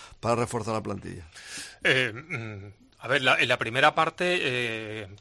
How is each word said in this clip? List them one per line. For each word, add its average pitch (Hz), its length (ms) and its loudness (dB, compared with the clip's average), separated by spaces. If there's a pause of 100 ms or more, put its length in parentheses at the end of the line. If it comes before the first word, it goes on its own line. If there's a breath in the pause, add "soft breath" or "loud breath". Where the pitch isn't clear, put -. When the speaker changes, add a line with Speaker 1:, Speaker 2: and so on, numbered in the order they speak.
(200 loud breath)
Speaker 1:
para 117 160 2
reforzar 113 380 -2
la 107 100 -2
plantilla? 90 400 -8 (580 loud breath)
Speaker 2:
Eh, 131 320 4
mm, 107 600 -10 (260)
a 113 80 -12
ver, 131 140 4
la, 131 180 4
en 147 80 4
la 120 100 4
primera 131 380 4
parte, 180 460 0
eh, 110 680 -4 (140)